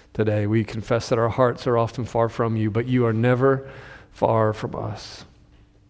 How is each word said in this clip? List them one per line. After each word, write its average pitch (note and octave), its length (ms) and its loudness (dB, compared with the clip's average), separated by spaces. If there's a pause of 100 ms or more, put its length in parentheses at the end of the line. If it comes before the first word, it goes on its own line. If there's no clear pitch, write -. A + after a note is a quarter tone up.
(140)
today. G#2+ 320 0
We A2 180 2
confess A2 460 -4
that B2+ 80 2
our A#2 120 2
hearts B2 360 0
are A#2+ 140 2
often A#2 260 -2
far A#2 240 0
from A2+ 260 -2
you, A2 140 0
but A2+ 160 -2
you B2 220 2
are A2+ 60 2
never B2+ 580 2 (400)
far A2 420 2
from - 220 -8
us. - 500 -10 (640)